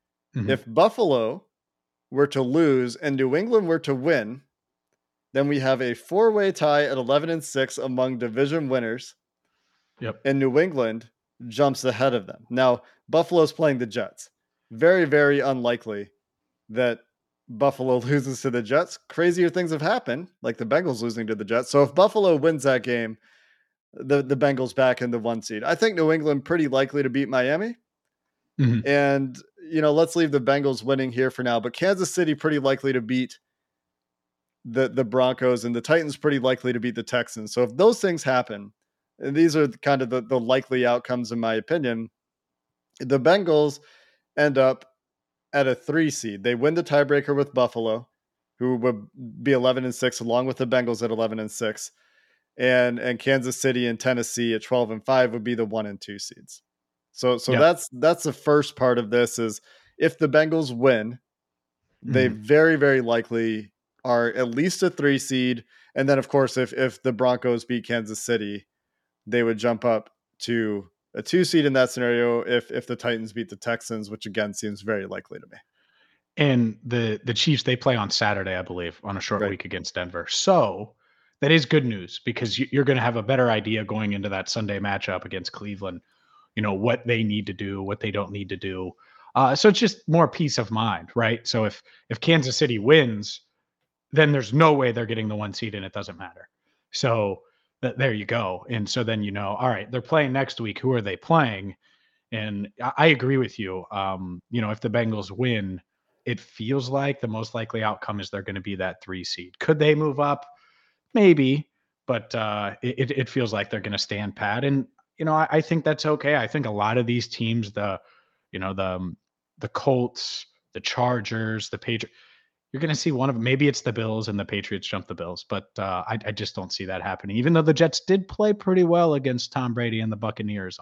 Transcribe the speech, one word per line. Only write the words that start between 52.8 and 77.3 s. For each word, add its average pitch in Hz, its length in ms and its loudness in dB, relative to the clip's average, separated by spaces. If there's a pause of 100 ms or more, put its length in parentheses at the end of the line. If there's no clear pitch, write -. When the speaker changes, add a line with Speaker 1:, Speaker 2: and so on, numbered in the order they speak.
Speaker 2:
and 123 180 -4
Kansas 131 420 0
City 123 280 0
and 113 120 -4
Tennessee 120 540 0
at 110 100 -2
twelve 120 280 0
and 110 120 -8
five 127 300 4
would 113 100 -6
be 120 120 -2
the 113 100 0
one 107 200 -4
and 98 140 -10
two 101 200 -14
seeds. - 420 -18 (520)
So, 123 240 0
so 127 140 -4
Speaker 1:
Yeah. 127 80 4
Speaker 2:
that's, 165 320 4
that's 156 320 2
the 151 80 -2
first 147 460 0
part 123 200 2
of 110 120 -2
this, 120 280 2
is 113 220 -2 (380)
if 160 200 0
the 160 120 2
Bengals 156 440 2
win, 120 460 2 (800)
they 127 280 2
Speaker 1:
Mm-hmm. 107 120 -6
Speaker 2:
very, 156 360 6
very 135 240 4
likely 113 720 -2 (320)
are 120 240 2
at 123 220 -2
least 156 300 -2
a 180 80 2
three 143 300 2
seed. 127 460 -2 (280)
And 135 140 0
then, 139 100 6
of 123 120 -2
course, 135 260 2
if, 127 160 0
if - 320 -2
the 131 80 2
Broncos 120 540 0
beat 120 200 -4
Kansas 110 380 -4
City, 104 420 -2 (640)
they 120 160 0
would 113 140 0
jump 113 260 0
up 113 260 0 (300)
to 107 500 -2 (240)
a - 80 -6
two 180 220 2
seed 156 220 4
in 139 80 2
that 131 180 4
scenario 120 560 0
if, 120 240 0
if - 160 -6
the 123 80 -6
Titans 113 380 -6
beat 113 160 -8
the 98 80 -16
Texans, 113 520 -6
which 107 160 -14
again 104 280 -4
seems 104 280 -10
very 101 240 -4
likely 95 320 -14
to - 100 -20
me. - 100 -20 (800)
Speaker 1:
And 123 480 2
the, 117 400 -2
the 120 80 -2